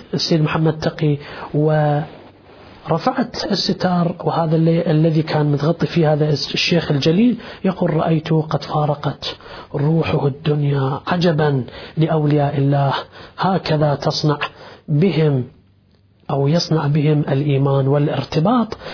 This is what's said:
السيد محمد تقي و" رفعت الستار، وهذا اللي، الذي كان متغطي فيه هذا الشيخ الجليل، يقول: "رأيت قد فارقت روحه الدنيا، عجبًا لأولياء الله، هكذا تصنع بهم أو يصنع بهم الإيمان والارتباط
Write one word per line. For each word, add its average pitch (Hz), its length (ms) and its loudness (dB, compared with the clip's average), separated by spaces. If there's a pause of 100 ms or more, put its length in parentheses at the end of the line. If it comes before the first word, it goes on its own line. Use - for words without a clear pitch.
(140)
السيد 156 280 0
محمد 156 380 0
تقي 151 380 0 (360)
و" 151 460 2 (920)
رفعت - 600 -2
الستار، 180 720 0
وهذا 156 320 0
اللي، 165 360 2
الذي 156 300 4
كان 147 300 0
متغطي 147 360 0
فيه 156 260 2
هذا 151 160 2
الشيخ - 600 0
الجليل، 165 460 2 (280)
يقول: 180 280 0
"رأيت 165 400 0
قد 156 300 0
فارقت - 720 -4 (380)
روحه 151 520 0
الدنيا، 143 800 -2
عجبًا 156 560 2 (340)
لأولياء 147 600 2
الله، 139 360 2 (440)
هكذا 156 580 0
تصنع 147 420 0 (500)
بهم 151 560 2 (840)
أو 139 180 0
يصنع 156 400 0
بهم 147 320 2
الإيمان 139 680 0
والارتباط 151 920 0 (160)